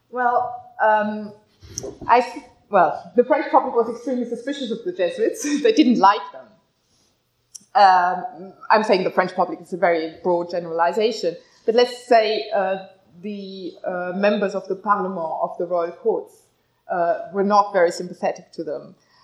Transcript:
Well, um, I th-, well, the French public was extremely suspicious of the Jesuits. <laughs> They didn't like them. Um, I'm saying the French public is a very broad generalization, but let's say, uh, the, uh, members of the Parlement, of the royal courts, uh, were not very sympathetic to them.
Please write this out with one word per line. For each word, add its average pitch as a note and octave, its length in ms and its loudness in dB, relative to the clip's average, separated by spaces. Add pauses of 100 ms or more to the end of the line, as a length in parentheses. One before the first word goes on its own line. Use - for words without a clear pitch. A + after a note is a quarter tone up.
Well, - 720 -2
um, G#3+ 520 0 (760)
I F#3+ 140 6
th-, - 240 -8 (240)
well, F3 460 2
the A#3+ 80 6
French D4 280 0
public C4+ 240 2
was A#3 140 0
extremely B3 360 -6
suspicious C4+ 460 -8
of - 120 -8
the F3+ 80 -6
Jesuits. F#3 520 -2
<laughs> D4 200 -2
They A3+ 80 4
didn't A3+ 280 4
like G3+ 320 4
them. - 160 -18 (1300)
Um, F#3 760 4 (160)
I'm G#3+ 140 4
saying F#3+ 200 2
the - 80 -2
French F#3 240 0
public F3 260 -2
is - 120 -18
a F3 40 -6
very E3 460 0
broad F3 260 -2
generalization, F3 840 -2 (300)
but A3 100 0
let's B3 320 0
say, A3 480 4
uh, F#3+ 320 -2 (340)
the, F#3+ 520 -12 (120)
uh, F3+ 300 -6
members G3+ 400 0
of F#3+ 120 -10
the F#3+ 80 -4
Parlement, F#3+ 680 -2
of E3+ 160 -4
the F3+ 80 -4
royal E3+ 260 -2
courts, - 520 -6 (460)
uh, E3+ 440 -2
were G3 100 0
not G3+ 300 4
very F3 180 4
sympathetic F3+ 600 -8
to E3+ 100 -10
them. C#3+ 320 -10 (280)